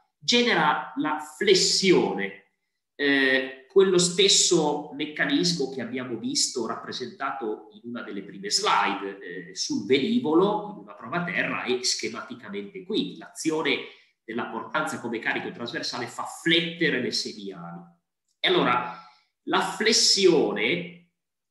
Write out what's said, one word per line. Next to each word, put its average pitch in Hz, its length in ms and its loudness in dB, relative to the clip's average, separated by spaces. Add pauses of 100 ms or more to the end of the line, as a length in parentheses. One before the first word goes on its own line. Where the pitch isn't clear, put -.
(180)
genera 175 800 2
la 294 220 -2
flessione, 196 1300 2 (420)
eh, 135 720 2
quello 190 300 6
stesso 170 960 2
meccanismo 147 800 0
che 131 80 -6
abbiamo 120 380 -6
visto 120 480 -2
rappresentato 117 1040 -8
in 113 160 -16
una 113 140 -10
delle 98 180 -10
prime 101 300 -10
slide, 98 680 0
eh, 90 380 -12
sul - 320 -4
velivolo, 151 840 2
in - 120 -14
una - 100 -18
prova 123 300 -6
terra 123 400 -4
e 120 200 -2
schematicamente 101 1000 -6
qui. 123 340 -4
L'azione 156 600 -2 (440)
della 117 220 -6
portanza 135 560 -6
come 117 180 -6
carico 123 320 -4
trasversale 120 560 -8
fa - 160 -10
flettere 165 800 0
le 113 100 -2
semiali. 90 720 -8 (580)
E 156 80 -2
allora 135 500 2 (500)
la 185 120 2
flessione 175 1500 2 (420)